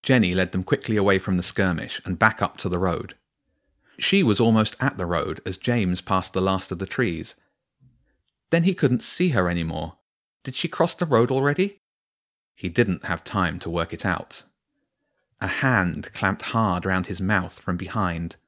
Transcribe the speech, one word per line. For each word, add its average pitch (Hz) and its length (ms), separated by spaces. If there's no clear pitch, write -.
Jenny 104 320
led 92 180
them 92 120
quickly - 320
away 98 220
from 92 180
the 90 60
skirmish - 600
and 90 140
back 110 220
up - 180
to 101 120
the 87 80
road. 87 380
She 196 240
was 113 180
almost 110 380
at 131 200
the 90 80
road 82 400
as 90 100
James 101 440
passed - 320
the 95 80
last 95 300
of 90 80
the 95 80
trees. 87 480
Then 170 140
he 185 100
couldn't 123 280
see - 280
her 95 180
anymore. 82 480
Did 131 120
she - 140
cross - 260
the 170 120
road 127 240
already? 143 500
He - 140
didn't 95 360
have 87 200
time 87 360
to - 100
work 82 220
it - 120
out. - 380
A 101 60
hand 95 680
clamped - 280
hard 95 440
round 92 200
his 90 140
mouth 92 380
from 90 180
behind. 87 600